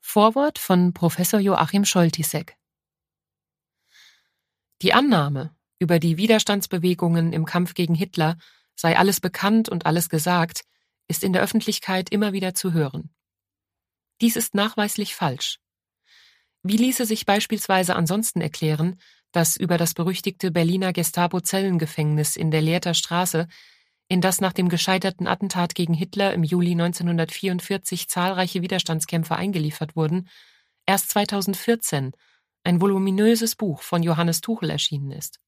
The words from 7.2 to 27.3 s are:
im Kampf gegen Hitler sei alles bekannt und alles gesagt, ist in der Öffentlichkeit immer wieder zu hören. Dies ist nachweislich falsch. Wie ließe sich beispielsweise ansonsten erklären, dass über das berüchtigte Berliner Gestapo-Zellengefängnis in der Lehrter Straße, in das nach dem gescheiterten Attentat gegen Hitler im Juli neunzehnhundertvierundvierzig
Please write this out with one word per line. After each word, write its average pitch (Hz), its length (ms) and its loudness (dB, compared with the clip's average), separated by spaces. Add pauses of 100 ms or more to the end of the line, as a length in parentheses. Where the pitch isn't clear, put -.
im 165 100 0
Kampf 180 300 -2
gegen 170 200 0
Hitler 165 440 -2 (360)
sei - 220 2
alles 190 240 4
bekannt 208 480 2
und 175 160 -4
alles 165 240 0
gesagt, 170 540 0 (440)
ist - 160 -4
in 190 120 0
der 185 80 4
Öffentlichkeit 196 680 -2
immer 208 240 0
wieder 185 220 -4
zu 185 180 -2
hören. 160 380 -2 (1120)
Dies 226 140 4
ist 233 180 -4
nachweislich 208 600 -2
falsch. - 440 -4 (1040)
Wie 202 160 2
ließe 254 260 2
sich 220 220 -2
beispielsweise 196 680 2
ansonsten 180 460 0
erklären, 156 580 -2 (340)
dass 165 260 2
über 175 180 0
das 165 160 0
berüchtigte 185 580 -2
Berliner 175 440 0
Gestapo-Zellengefängnis 170 1400 0
in 160 140 0
der 156 120 2
Lehrter 170 320 0
Straße, 170 540 0 (600)
in 180 120 2
das 185 200 2
nach 190 120 0
dem 180 160 0
gescheiterten 185 580 0
Attentat 185 480 -2
gegen 170 180 0
Hitler 190 400 -2
im 175 120 0
Juli 175 320 0
neunzehnhundertvierundvierzig 175 1300 -4